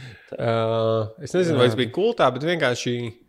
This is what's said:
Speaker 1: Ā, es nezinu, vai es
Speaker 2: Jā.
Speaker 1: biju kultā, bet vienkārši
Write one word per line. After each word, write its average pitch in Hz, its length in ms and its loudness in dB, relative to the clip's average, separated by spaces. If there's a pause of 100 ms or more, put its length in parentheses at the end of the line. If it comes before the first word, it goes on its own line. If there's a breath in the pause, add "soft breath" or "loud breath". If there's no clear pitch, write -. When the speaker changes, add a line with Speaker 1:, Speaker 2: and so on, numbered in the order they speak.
(320 loud breath)
Speaker 1:
Ā, 113 800 0 (100)
es 135 100 -12
nezinu, 170 260 2
vai 123 100 6
es 113 80 0
Speaker 2:
Jā. - 20 -2
Speaker 1:
biju 117 140 -2
kultā, 196 400 2
bet 127 100 -6
vienkārši 139 520 0 (340)